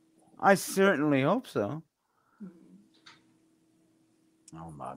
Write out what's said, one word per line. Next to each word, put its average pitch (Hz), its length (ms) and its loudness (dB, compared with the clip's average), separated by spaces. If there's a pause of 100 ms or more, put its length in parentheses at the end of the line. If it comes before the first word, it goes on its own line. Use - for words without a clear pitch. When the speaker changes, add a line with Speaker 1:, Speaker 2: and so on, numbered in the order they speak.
(400)
Speaker 1:
I 196 140 6
certainly 151 680 2
hope 202 240 0
so. 120 340 -4 (600)
Speaker 2:
Mm-hmm. 190 40 -14 (2250)
Speaker 3:
Oh 82 100 -16
my 65 260 -12